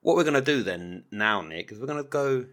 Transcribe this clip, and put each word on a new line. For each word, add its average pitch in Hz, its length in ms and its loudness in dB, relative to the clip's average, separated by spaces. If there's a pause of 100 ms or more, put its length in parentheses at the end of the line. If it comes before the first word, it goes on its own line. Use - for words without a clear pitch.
What - 160 4
we're 170 80 6
gonna 147 180 4
do 139 200 2
then 90 480 -6
now, 107 300 0
Nick, 80 320 -10
is 104 80 -14
we're 131 60 -8
gonna 147 160 -6
go 139 500 0